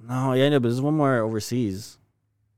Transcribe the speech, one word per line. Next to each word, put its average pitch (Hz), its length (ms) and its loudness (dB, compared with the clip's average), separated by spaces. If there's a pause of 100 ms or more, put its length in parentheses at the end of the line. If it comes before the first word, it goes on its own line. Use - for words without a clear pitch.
No, 127 300 -2
yeah, 131 160 4
no, 147 120 4
but 120 80 0
there's 123 120 -2
one 147 160 0
more 135 220 2
overseas. 110 800 -4 (600)